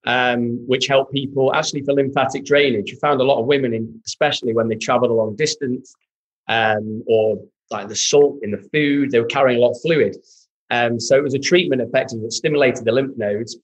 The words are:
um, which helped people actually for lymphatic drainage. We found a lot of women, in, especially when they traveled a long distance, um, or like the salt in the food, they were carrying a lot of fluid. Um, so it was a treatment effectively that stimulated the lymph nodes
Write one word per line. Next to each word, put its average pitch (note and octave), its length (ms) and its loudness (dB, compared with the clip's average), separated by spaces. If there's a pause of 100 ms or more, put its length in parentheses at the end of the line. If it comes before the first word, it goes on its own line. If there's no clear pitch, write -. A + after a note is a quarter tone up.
um, A#2+ 640 0
which C3 180 0
helped C3+ 260 2
people C3+ 420 0
actually D#3 280 -4
for C#3 120 0
lymphatic C#3 500 0
drainage. C3+ 480 2
We - 60 -18
found C#3+ 220 0
a B2+ 40 2
lot C3 160 2
of A2+ 60 -2
women, C3+ 260 2
in, A2+ 340 -8
especially C3+ 460 -2
when A2+ 160 0
they A2 80 -2
traveled A#2+ 340 0
a A2+ 40 0
long A2 200 0
distance, C3+ 580 -4 (560)
um, A2 580 0
or A2 340 2 (300)
like G#2 180 -8
the G#2+ 60 -12
salt C#3+ 480 2
in G#2 80 -6
the - 220 -8
food, C#3+ 400 0
they A#2 80 4
were A#2 60 -2
carrying C3 320 2
a A#2+ 40 4
lot A#2+ 80 4
of A#2+ 100 -8
fluid. D3 360 0 (540)
Um, A#2+ 280 0
so C3 180 2
it C#3+ 60 4
was C#3 120 -2
a C#3 40 -2
treatment C#3+ 420 2
effectively A#2 440 -2
that A2+ 80 -8
stimulated C#3 520 0
the A2+ 60 2
lymph C3+ 260 0
nodes G#2 480 -4